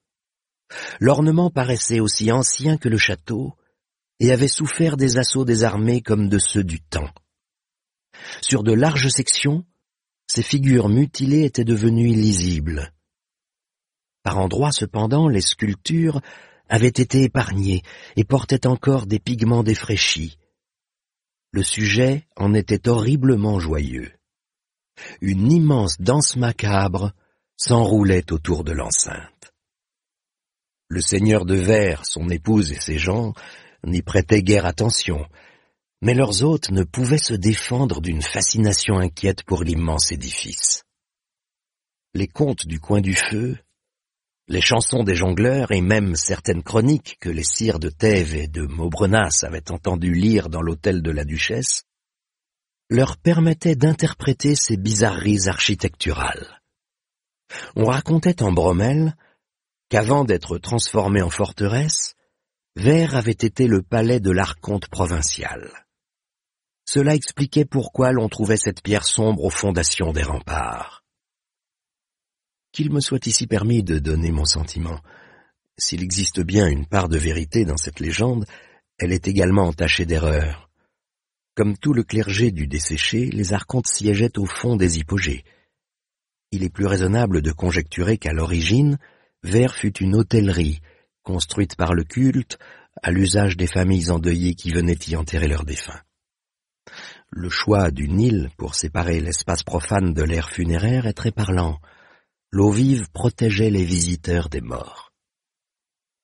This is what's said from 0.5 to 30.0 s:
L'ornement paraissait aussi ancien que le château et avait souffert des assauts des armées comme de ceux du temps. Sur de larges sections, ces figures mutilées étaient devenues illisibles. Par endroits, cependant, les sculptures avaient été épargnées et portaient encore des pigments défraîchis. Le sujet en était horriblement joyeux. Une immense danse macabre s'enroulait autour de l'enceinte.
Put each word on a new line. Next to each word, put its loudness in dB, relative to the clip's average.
L'ornement 4
paraissait -2
aussi 0
ancien 0
que -4
le 2
château -4
et 6
avait 4
souffert 0
des 2
assauts 0
des 2
armées 0
comme 0
de 4
ceux 0
du -4
temps. -8
Sur 0
de 2
larges 2
sections, 0
ces -2
figures 4
mutilées 2
étaient 0
devenues 2
illisibles. 0
Par -2
endroits, 0
cependant, 0
les 2
sculptures -2
avaient 2
été 2
épargnées 0
et 2
portaient 0
encore 0
des 0
pigments 0
défraîchis. -2
Le -2
sujet 0
en 2
était 0
horriblement 2
joyeux. -4
Une 2
immense 4
danse 0
macabre 0
s'enroulait 4
autour -2
de -4
l'enceinte. -6